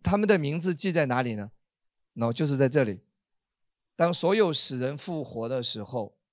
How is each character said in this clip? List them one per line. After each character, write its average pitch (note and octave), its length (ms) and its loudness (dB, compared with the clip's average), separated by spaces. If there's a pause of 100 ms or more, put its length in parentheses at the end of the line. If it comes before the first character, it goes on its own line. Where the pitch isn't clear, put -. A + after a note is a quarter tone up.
他 F#3+ 140 2
们 G#3 120 2
的 F#3+ 80 2
名 D3 220 -2
字 F3 160 -2
记 F#3 160 -2
在 D#3 160 2
哪 B2+ 160 0
里 A#2+ 100 -4
呢？ G#2 160 -8 (640)
那 A#2 180 -2
就 D#3 140 -2
是 C#3+ 120 0
在 C3 120 4
这 C#3 140 4
里。 G2+ 160 -4 (960)
当 E3+ 180 2
所 F3+ 220 2
有 G3 180 4
死 B2+ 240 0
人 C3+ 220 -4
复 D#3+ 240 -6
活 A2+ 260 -8
的 B2+ 140 -2
时 A2 200 -2
候， A2 320 -8 (180)